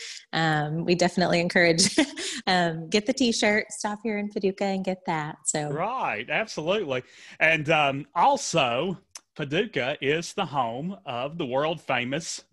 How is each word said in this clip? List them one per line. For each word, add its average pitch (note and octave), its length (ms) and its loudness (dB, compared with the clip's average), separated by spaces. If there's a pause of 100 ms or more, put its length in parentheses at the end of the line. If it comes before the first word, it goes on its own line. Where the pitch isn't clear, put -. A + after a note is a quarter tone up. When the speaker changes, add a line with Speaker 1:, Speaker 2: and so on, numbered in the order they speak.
(340)
Speaker 1:
Um, D#3 500 0
we F3 120 2
definitely F3 460 2
encourage, F3 540 4 (260)
<laughs> E4+ 260 -8
um, E3 420 2
get G#3 160 0
the C4 80 2
T-shirt, A3 560 2
stop G#3 320 -8
here G#3+ 160 -4
in G#3 120 -4
Paducah G3 360 -2
and F#3+ 180 0
get F#3 220 -4
that. D#3 300 -4 (100)
So D3 240 -2
Speaker 2:
Right, D#3 580 -4
absolutely. E3 760 -2 (360)
And, D#3 300 2
um, D3 460 2
also, E3+ 840 2 (360)
Paducah D3+ 680 -2
is D3+ 320 0
the G3 120 -2
home C3+ 600 -4
of C3+ 320 -6
the E3 80 -4
world D3 340 0
famous C3 720 -4